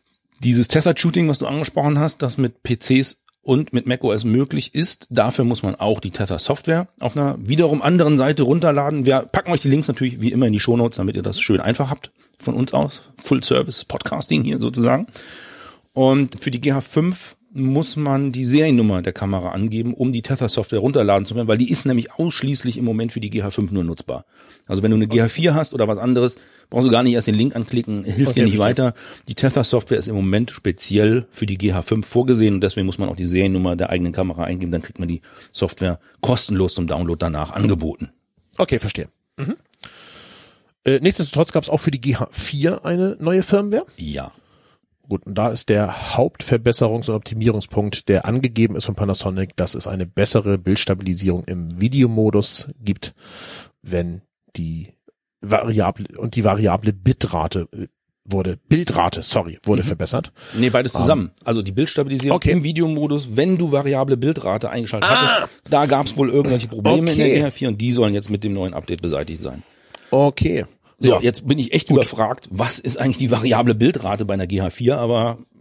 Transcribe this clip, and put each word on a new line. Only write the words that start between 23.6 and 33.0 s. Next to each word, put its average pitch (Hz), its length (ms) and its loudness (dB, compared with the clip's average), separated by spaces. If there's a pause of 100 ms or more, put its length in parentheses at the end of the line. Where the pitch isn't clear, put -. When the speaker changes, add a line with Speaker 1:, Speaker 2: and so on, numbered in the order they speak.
Speaker 1:
nur 92 100 0
nutzbar. 82 400 -8 (440)
Also 98 160 2
wenn 110 80 6
du 110 40 6
eine 110 120 4
G 113 140 4
H 117 60 4
vier 160 260 2
hast 151 200 0
oder 113 160 2
was 104 80 0
anderes, 123 400 2 (320)
brauchst 123 180 2
du 123 40 6
gar 117 120 4
nicht 127 80 4
erst 120 160 2
den 107 80 2
Link 123 180 2
anklicken, 110 520 -4
hilft 123 260 0
Speaker 2:
Okay, 123 80 2
Speaker 1:
dir 113 60 6
nicht 104 100 4
Speaker 2:
verstehe. 117 300 2
Speaker 1:
weiter. 120 80 0 (340)
Die 113 80 -10
Tether-Software 127 600 2
ist 95 100 -4
im 110 80 -4
Moment 101 360 0
speziell 107 800 0
für - 160 -6
die 98 120 -2
G 95 160 0
H 90 80 -2
fünf 107 260 -2
vorgesehen 120 460 4
und 92 80 0
deswegen 98 240 0
muss 95 140 -4
man 95 100 -2